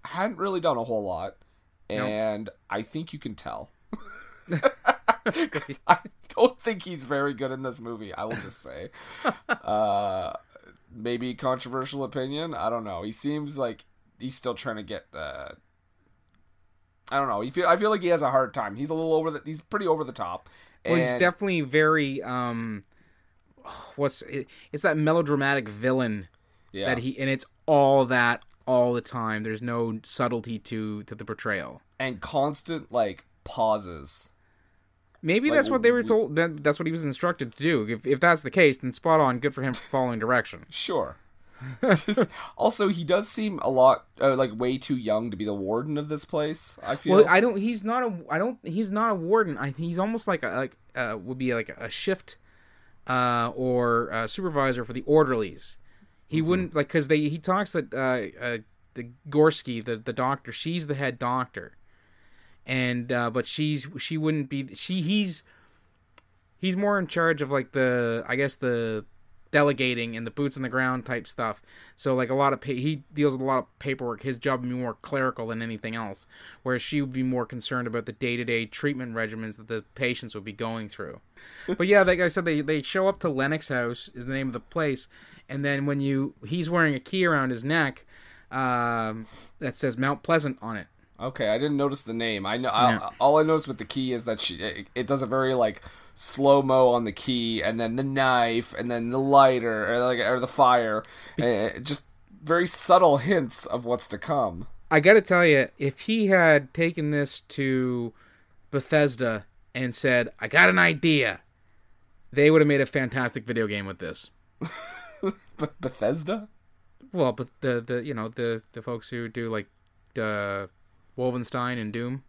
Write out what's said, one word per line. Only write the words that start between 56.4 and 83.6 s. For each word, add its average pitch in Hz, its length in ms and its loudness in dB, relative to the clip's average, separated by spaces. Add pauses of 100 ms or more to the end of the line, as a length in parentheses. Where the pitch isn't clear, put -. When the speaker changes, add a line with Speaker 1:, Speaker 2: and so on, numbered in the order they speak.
Speaker 2:
wouldn't, 180 280 0
like, 143 140 0
'cause 147 180 0
they, 151 200 2
he 160 100 -4
talks 185 340 -2
that, 143 200 -4
uh, 127 480 -2
uh, 120 180 -4 (360)
the 120 140 -12 (200)
Gorski, 143 560 2
the, 117 120 -4
the 117 160 -8
doctor, 127 400 -4
she's 165 340 -6
the 147 80 -4
head 131 240 -4
doctor. 123 540 -4 (920)
And, 123 440 -2
uh, 120 200 0
but 120 180 -2
she's, 151 380 -2 (100)
she 160 220 -6
wouldn't 151 320 0
be, 135 240 -8
she, 185 260 -4
he's, 185 420 0 (1160)
he's 185 180 -2
more 202 220 0
in 180 80 -2
charge 165 360 0
of, 135 80 -4
like, 131 220 -2
the, 123 560 0
I 127 80 -2
guess, 139 200 0
the 117 480 -2 (460)
delegating 127 640 2
and 117 120 -8
the 110 40 -6
boots 143 280 -4
on 131 40 -6
the 127 60 -4
ground 127 380 -2
type 120 200 -6
stuff. 113 360 -6 (340)
So, 135 180 0
like, 127 140 0
a 131 60 0
lot 139 180 4
of 131 80 -4
pa-, 139 120 -6
he 139 320 -2 (100)
deals 147 180 2
with 131 80 -6
a 131 60 -4
lot 135 140 2
of - 180 -16
paperwork. 131 440 -6
His 131 160 -6
job 131 220 -2
would 123 80 -6
be 123 60 -4
more 123 260 -6
clerical 131 460 -2
than 113 160 -6
anything 113 320 -8
else, 107 320 -10 (360)
whereas 127 200 -2
she 147 180 -2
would 131 120 -4
be 131 100 -2
more 123 240 0
concerned 123 420 -6
about 113 160 -4
the 117 80 -10
day-to-day 120 540 -2
treatment 127 480 -4
regimens 110 420 -6
that 110 120 -20
the 113 160 -6 (100)
patients 123 400 -4
would 101 100 -10
be 107 80 -12
going 113 380 -6
through. - 300 -12 (460)
But 180 200 0
yeah, 202 160 8
like 180 180 4
I 175 80 4
said, 175 160 0
they, 156 160 2
they 147 220 0
show 190 260 0
up 190 120 -2
to 170 100 0
Lennox 139 380 -2